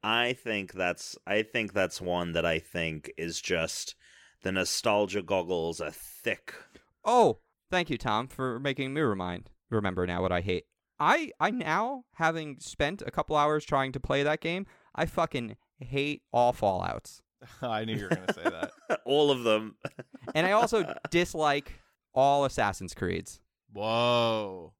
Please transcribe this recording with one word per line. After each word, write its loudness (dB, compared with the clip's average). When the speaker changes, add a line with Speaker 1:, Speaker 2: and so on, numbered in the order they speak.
Speaker 1:
I 2
think -4
that's, -2
I 2
think -2
that's 0
one -2
that 2
I 2
think -6
is -6
just -4
the -2
nostalgia 0
goggles 0
are -6
thick. -8
Speaker 2:
Oh, 6
thank 0
you, -2
Tom, 0
for -4
making -4
me -2
remind, -2
remember 0
now -2
what 2
I 2
hate. -2
I, 2
I 2
now, -2
having -2
spent -4
a -6
couple -2
hours 2
trying 0
to -6
play 0
that 0
game, -4
I -2
fucking -2
hate -4
all 4
Fallouts. -2
Speaker 3:
<laughs> -18
I -2
knew -4
you -4
were -8
gonna -2
say -8
that. -6
Speaker 1:
<laughs> -12
All 4
of 0
them. 2
<laughs> -12
Speaker 2:
And 2
I 2
also 2
dislike 0
all 4
Assassin's -2
Creeds. -4
Speaker 3:
Whoa. 2